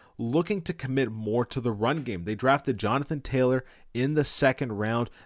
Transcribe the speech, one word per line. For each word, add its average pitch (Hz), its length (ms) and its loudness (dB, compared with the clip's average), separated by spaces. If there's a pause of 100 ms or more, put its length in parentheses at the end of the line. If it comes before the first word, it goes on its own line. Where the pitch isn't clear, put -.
(180)
looking 165 460 0
to 175 100 -4
commit 131 380 0
more 110 340 0
to - 160 -4
the 117 100 0
run 123 320 0
game. 90 220 -6
They 107 100 -2
drafted 131 420 2
Jonathan 131 440 0
Taylor 127 420 2 (300)
in 131 200 0
the 147 120 2
second 131 480 0
round. 113 360 0 (160)